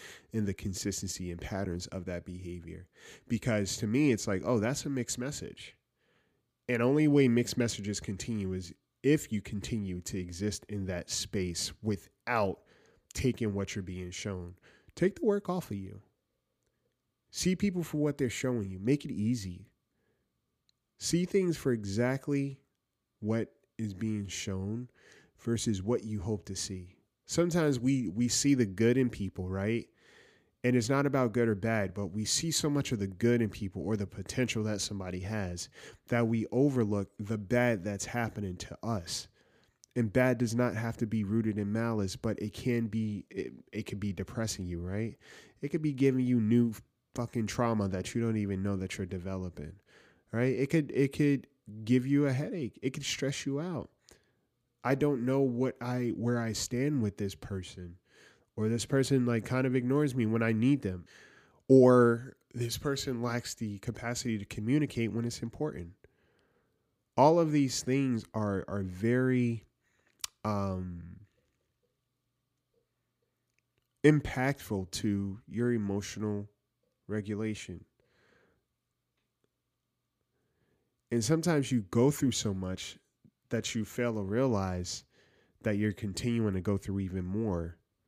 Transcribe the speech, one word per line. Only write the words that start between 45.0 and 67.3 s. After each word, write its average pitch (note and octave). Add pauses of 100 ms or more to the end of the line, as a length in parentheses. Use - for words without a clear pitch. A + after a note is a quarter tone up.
It C#3+
could D#3+
be D3+
giving C3
you B2
new A#2 (400)
fucking A2+
trauma A2+
that F#2+
you A#2
don't A2+
even G2
know G2+
that F#2
you're G2
developing, F2+ (580)
right? A#2+
It C#3
could, D#3+
it C#3
could C#3+ (380)
give B2
you C#3+
a C3+
headache. D3
It C3
could C#3+
stress -
you C#3
out. E3 (920)
I C#3
don't C#3
know C3+
what B2
I, B2
where A#2+
I A2+
stand C3
with G2+
this G2
person, F#2 (580)
or A2
this A#2
person, C3+
like, A#2
kind C3
of B2+
ignores C3
me A#2+
when A2+
I A2+
need B2+
them, F#2 (640)
or B2+ (160)
this A#2+
person C3+
lacks A#2+
the G#2
capacity A#2
to G2+
communicate A#2
when A#2
it's -
important. A#2 (1300)
All D#3